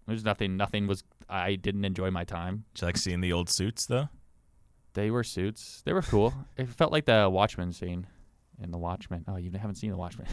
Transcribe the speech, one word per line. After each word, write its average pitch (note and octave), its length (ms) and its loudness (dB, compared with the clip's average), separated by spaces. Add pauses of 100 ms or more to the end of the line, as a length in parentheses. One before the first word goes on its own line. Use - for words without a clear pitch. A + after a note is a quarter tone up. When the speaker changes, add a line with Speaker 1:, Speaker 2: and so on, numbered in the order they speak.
Speaker 1:
There's A2 160 -2
nothing, G2+ 340 0
nothing G2+ 300 0
was, G2 160 0 (260)
I F#2+ 260 0
didn't G2 300 -2
enjoy F#2+ 240 0
my F2+ 140 0
time. F2+ 400 -6 (100)
Speaker 2:
Did - 80 -8
you F2 60 -2
like E2+ 100 0
seeing F2+ 240 0
the F2+ 120 2
old F2 160 0
suits, - 360 -2
though? C3 240 0 (840)
Speaker 1:
They G#2 180 0
were A#2+ 120 2
suits. - 640 -6
They D#3+ 80 2
were F#3 80 4
cool. A2+ 320 4 (240)
It B2+ 120 -4
felt - 220 2
like D3+ 140 2
the G#2+ 260 8
Watchmen F#2 420 2
scene F2+ 340 -6 (520)
in F2 120 -8
The E2+ 80 -6
Watchmen. E2+ 480 -6
Oh, F#2+ 80 -4
you F2 160 -6
haven't G2 240 -6
seen G#2+ 160 -4
The F#2 60 -4
Watchmen? F2 360 -8